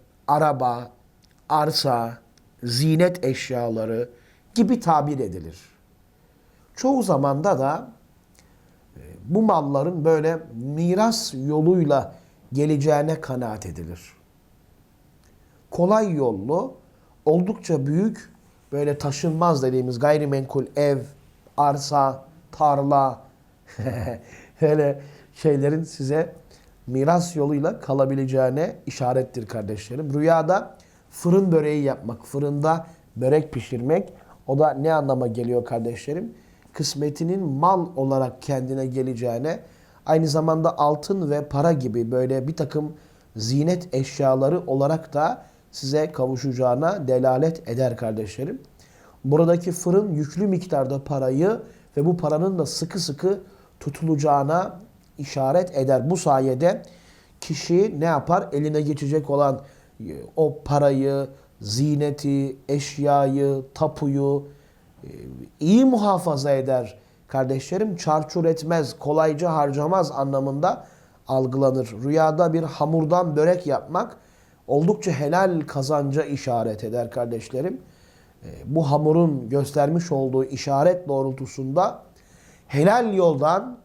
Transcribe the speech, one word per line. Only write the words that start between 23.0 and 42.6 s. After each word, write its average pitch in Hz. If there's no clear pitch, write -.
<laughs> -
öyle 151
şeylerin 147
size 156
miras 156
yoluyla 147
kalabileceğine 135
işarettir 127
kardeşlerim. 120
Rüyada 160
fırın 185
böreği 151
yapmak, 117
fırında 147
börek 135
pişirmek, 131
o 135
da 156
ne 139
anlama 135
geliyor 120
kardeşlerim? 120
Kısmetinin 151
mal 165
olarak 135
kendine 135
geleceğine, 127
aynı 160
zamanda 160
altın 151
ve 147
para 147
gibi 120
böyle 127
bir 165
takım 151